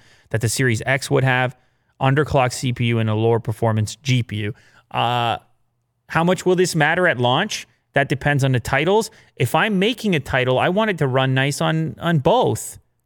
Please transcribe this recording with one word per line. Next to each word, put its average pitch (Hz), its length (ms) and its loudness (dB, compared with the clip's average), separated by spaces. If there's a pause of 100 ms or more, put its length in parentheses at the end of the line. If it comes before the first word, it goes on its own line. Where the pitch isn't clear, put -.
(300)
that 110 120 -2
the 117 80 0
Series 120 360 0
X 135 240 -2
would 135 140 0
have, 127 320 0 (440)
underclocked 135 540 2
C 131 200 -4
P 120 140 -4
U 117 120 0
and 110 100 0
a 107 60 0
lower 113 240 2
performance 110 560 -2
G 127 260 -2
P 107 160 -8
U. 104 160 -6 (380)
Uh, 120 460 -2 (720)
how 160 140 2
much 180 220 0
will 185 100 4
this 175 200 0
matter 170 320 2
at 139 100 0
launch? 131 500 0 (260)
That 139 160 0
depends 143 340 0
on 135 80 2
the 127 80 2
titles. 175 500 0 (280)
If - 180 -2
I'm 190 240 2
making 214 360 0
a 151 40 0
title, 127 400 0
I 127 100 2
want 214 220 0
it 175 80 -4
to 151 80 0
run 131 260 0
nice 135 280 0
on, 160 380 -2
on 170 200 0
both. 165 580 0 (280)